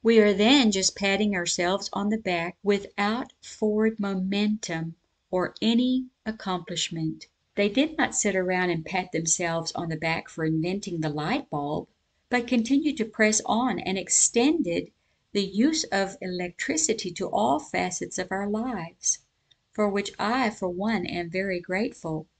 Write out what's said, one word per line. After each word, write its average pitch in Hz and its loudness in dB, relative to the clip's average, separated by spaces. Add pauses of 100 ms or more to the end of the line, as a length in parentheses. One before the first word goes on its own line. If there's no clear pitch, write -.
We 226 8
are 208 8
then 220 6
just 190 0
patting 196 2
ourselves 180 0
on 208 -2
the 220 0
back 175 -2
without 202 0
forward 220 0
momentum 190 -2 (340)
or 180 -2
any 254 2 (200)
accomplishment. 170 -6 (260)
They 202 2
did 269 0
not - -2
sit 202 0
around 180 0
and 165 -2
pat 180 -4
themselves 165 -2
on 175 -4
the 160 -4
back 165 -4
for 160 -6
inventing 170 -2
the 156 0
light 151 -2
bulb, 151 -4 (420)
but 240 0
continued 269 2
to 220 -2
press 214 2
on 214 2
and 190 -2
extended 226 2 (440)
the 202 2
use 240 2
of 196 -2
electricity 185 -2
to 170 -6
all 240 0
facets 180 -4
of 185 -6
our 196 -4
lives, 208 -4 (500)
for 208 0
which 202 -2
I, 226 0
for 196 -6
one, 185 -2
am 175 -6
very 190 -2
grateful. 175 -4 (120)